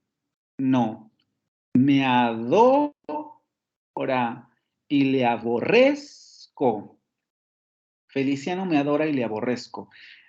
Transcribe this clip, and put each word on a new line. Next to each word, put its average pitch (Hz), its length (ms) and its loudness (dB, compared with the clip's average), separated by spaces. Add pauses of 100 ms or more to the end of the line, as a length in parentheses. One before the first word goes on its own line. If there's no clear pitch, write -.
(580)
no. 123 520 -2 (640)
Me 139 300 4
adora 131 880 2 (1900)
y 139 160 2
le 135 200 2
aborrezco. 120 1700 -2 (1080)
Feliciano 143 580 -4
me 170 100 -2
adora 147 300 0
y 156 60 -2
le 131 120 -2
aborrezco. 110 680 -8 (380)